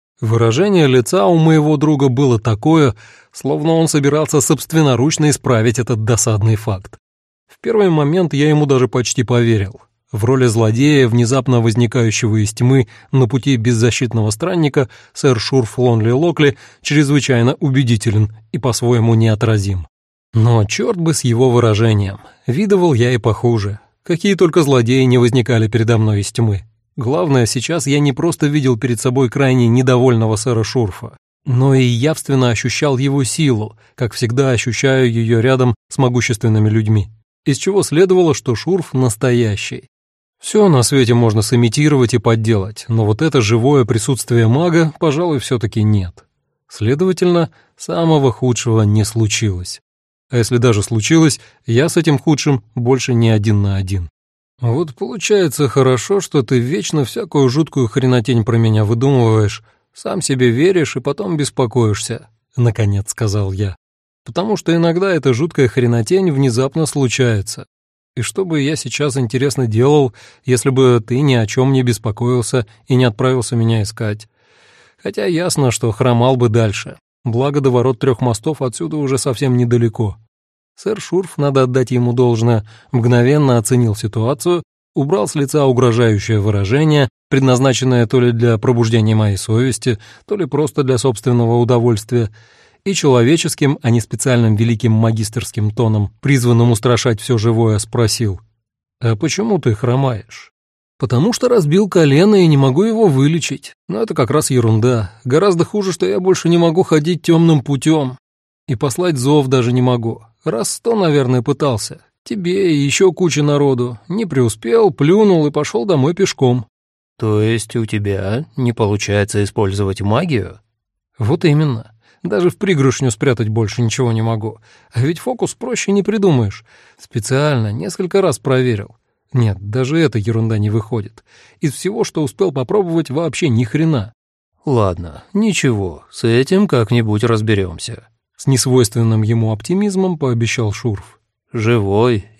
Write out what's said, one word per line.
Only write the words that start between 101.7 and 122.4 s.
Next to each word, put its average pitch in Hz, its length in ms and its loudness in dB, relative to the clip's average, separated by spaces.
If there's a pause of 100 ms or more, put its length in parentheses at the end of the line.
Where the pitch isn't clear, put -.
колено 170 480 4
и 180 100 6
не 151 100 4
могу 135 260 2
его 226 240 2
вылечить. 143 680 -2 (140)
Но 208 140 -4
это 202 120 -4
как 139 160 0
раз 156 200 0
ерунда. 113 640 0 (120)
Гораздо 165 400 2
хуже, 190 280 -4
что 180 140 -4
я 196 120 0
больше 185 300 0
не 170 100 4
могу 170 240 2
ходить 156 400 0
темным 165 400 4
путем. 139 560 -2 (500)
И 127 80 -4
послать 156 400 -2
зов 135 320 2
даже 123 240 0
не 127 100 0
могу. 120 400 -2 (220)
Раз 202 280 -4
сто, 233 240 -4
наверное, 143 440 2
пытался. 135 600 -4 (240)
Тебе 185 500 -2
и 143 100 0
еще 180 280 2
куча 151 300 0
народу. 135 560 0 (100)
Не 202 180 -4
преуспел, 175 640 2
плюнул 175 560 2
и 147 40 -2
пошел 151 340 -4
домой 165 300 0
пешком». 127 520 0 (520)
«То 107 220 0
есть 113 360 -2
у 113 100 -4
тебя 104 600 -4 (100)
не 120 160 -2
получается 104 720 -2
использовать 98 560 -4
магию?» 107 580 -2 (600)
«Вот 127 260 -2
именно. 147 480 0 (320)
Даже 180 260 0